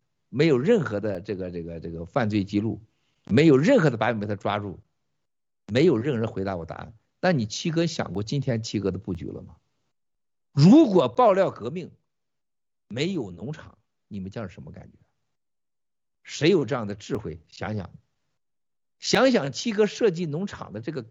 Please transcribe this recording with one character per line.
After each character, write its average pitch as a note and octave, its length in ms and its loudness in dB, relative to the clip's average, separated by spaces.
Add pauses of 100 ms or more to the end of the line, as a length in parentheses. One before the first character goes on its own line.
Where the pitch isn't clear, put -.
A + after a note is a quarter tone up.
(280)
没 C#3+ 180 2
有 C#3+ 120 4
任 F3+ 260 4
何 G#2 160 -4
的 G2+ 200 -4
这 G#2 140 -8
个， F2+ 160 -6
这 F2 120 -8
个， E2 180 -10
这 E2 100 -10
个 E2 140 -10
犯 A#2 260 -2
罪 G#2 140 0
记 G2+ 160 -2
录， G#2+ 200 -4 (460)
没 C#3 200 4
有 D3 100 8
任 G#3 240 4
何 D#3 100 4
的 A2+ 60 -2
把 A2 160 0
柄 A2 80 -6
被 G2+ 60 -6
他 G#2 80 -4
抓 G2+ 240 -4
住， G2+ 220 -10 (880)
没 A#2+ 180 2
有 D#3 140 4
任 C3+ 160 -2
何 A2 60 -2
人 A2+ 80 -2
回 F#2+ 160 -6
答 G2 120 -4
我 E2+ 80 -10
答 - 120 -12
案。 - 180 -16 (260)
那 F#3 120 2
你 C3 120 0
七 - 260 -6
哥 E3 160 0
想 - 260 -6
过 F#2+ 100 -4
今 C#3 180 -4
天 A#2 220 -2
七 A2 180 -6
哥 G2 100 -2
的 F#2 80 -4
布 G2 140 -8
局 E2 140 -10
了 - 160 -12
吗？ - 140 -20 (960)
如 A3+ 360 8
果 F3 200 4
爆 B3 240 4
料 F#3 180 2
革 G#2+ 200 -10
命 E3 200 -10 (960)
没 D3 240 -4
有 B2 180 -6
农 F2+ 220 -10
场， - 240 -18 (320)
你 G#2 120 -10
们 F#2+ 100 -10
将 G#2+ 180 -10
是 F2+ 60 -20
什 - 80 -18
么 E2 100 -16
感 - 180 -20
觉？ - 80 -20 (1200)
谁 - 260 -2
有 F3 160 4
这 A#2+ 100 -6
样 A#2 120 -4
的 G2+ 80 -8
智 B2+ 240 -8
慧？ D#2+ 300 -12
想 - 280 -8
想 F#2+ 140 -10 (1080)
想 B3+ 320 2
想 D3 180 0
七 A3+ 220 -6
哥 G#3 140 2
设 G#3+ 240 0
计 F3 160 -4
农 D#3+ 200 -6
场 - 260 -14
的 G#2 80 -10
这 C3 120 -10
个 B2 180 -10